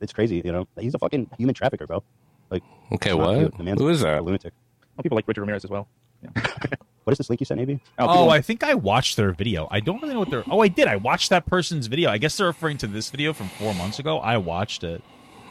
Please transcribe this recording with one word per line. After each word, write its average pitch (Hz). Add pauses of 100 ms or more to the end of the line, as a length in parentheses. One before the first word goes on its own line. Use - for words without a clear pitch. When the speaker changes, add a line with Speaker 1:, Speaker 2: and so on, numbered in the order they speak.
Speaker 1:
it's 107
crazy, 107
you 87
know. 90 (120)
He's 117
a 165
fucking -
human 123
trafficker, 101
bro. 82 (480)
Like, 92 (280)
Speaker 2:
Okay, 98
Speaker 1:
it's 87
not 78
Speaker 2:
what? 107
Speaker 1:
cute. 160
The 85
man's 95
Speaker 2:
Who 139
is 160
Speaker 1:
a 87
Speaker 2:
that? 76
Speaker 1:
lunatic. 92 (440)
Speaker 3:
Well, -
people -
like 107
Richard 104
Ramirez 101
as 98
well. 101 (360)
Yeah. -
<laughs> 117 (640)
Speaker 1:
What 113
is 143
this 139
link 123
you -
sent, 127
maybe? 135 (180)
Speaker 3:
Oh, 147
Speaker 4:
Oh, 165
Speaker 3:
people 175
Speaker 4:
I 151
think 226
I 294
watched 127
their 101
video. 87
I 101
don't 180
really 302
know 233
what 185
they're, 120
oh, 190
I 214
did. 254
I 107
watched 123
that 180
person's 160
video. 143
I 107
guess 147
they're 196
referring 156
to 120
this 107
video 147
from 98
four 104
months 90
ago. 151
I 113
watched 87
it. 82 (480)